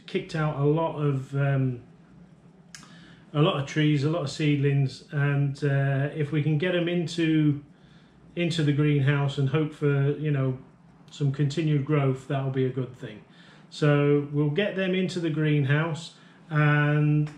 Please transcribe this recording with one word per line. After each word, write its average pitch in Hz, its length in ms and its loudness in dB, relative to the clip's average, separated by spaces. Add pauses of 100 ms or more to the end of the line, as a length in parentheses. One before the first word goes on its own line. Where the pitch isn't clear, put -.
kicked - 280 -6
out 151 240 -2
a 143 60 0
lot 160 300 0
of, 139 400 -2
um, 135 460 0 (1500)
a 147 80 2
lot 156 200 2
of 135 60 -6
trees, 151 360 2
a 147 60 0
lot 160 140 -2
of 135 60 -6
seedlings, 139 840 0
and, 143 520 -2
uh, 139 520 0
if 151 160 -4
we 156 100 2
can 151 160 2
get 180 160 0
'em 170 140 0
into, 156 760 2 (720)
into 165 280 0
the 143 80 2
greenhouse 143 680 2
and 135 120 0
hope 151 240 0
for, 143 380 0
you 147 200 -4
know, 131 260 -2 (540)
some 139 200 -2
continued 147 540 0
growth, 135 420 0
that'll 135 220 -4
be 131 160 0
a 127 40 -2
good 120 280 -6
thing. 107 240 -16 (480)
So 147 640 2
we'll 147 200 0
get 185 260 -2
them 190 180 0
into 185 240 -2
the 165 100 -2
greenhouse, 151 840 0 (360)
and 151 880 2